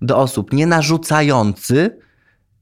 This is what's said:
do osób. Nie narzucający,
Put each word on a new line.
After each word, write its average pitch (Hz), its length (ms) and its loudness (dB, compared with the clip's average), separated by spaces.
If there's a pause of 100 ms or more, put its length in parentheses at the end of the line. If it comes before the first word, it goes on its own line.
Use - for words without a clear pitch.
do 123 160 0
osób. 127 340 -2
Nie 147 140 2
narzucający, 151 1300 0 (640)